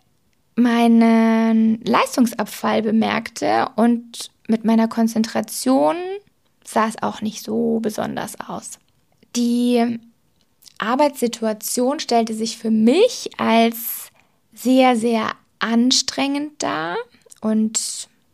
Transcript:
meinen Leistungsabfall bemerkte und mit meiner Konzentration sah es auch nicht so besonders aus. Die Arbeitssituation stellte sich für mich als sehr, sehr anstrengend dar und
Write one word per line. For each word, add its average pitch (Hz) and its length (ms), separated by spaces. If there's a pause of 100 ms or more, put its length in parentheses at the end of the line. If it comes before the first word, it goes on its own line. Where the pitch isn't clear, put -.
(600)
meinen 226 1200
Leistungsabfall 226 1000
bemerkte 220 960
und 233 560 (160)
mit 226 180
meiner 226 220
Konzentration 226 1080 (680)
sah 220 240
es 220 140
auch - 200
nicht 214 220
so 226 360
besonders - 600
aus. - 400 (560)
Die 240 640 (800)
Arbeitssituation 247 1200
stellte 226 340
sich 220 240
für 220 140
mich 269 640
als 226 760 (420)
sehr, 254 420
sehr 226 360 (280)
anstrengend 269 1040
dar 311 320 (460)
und 220 640 (260)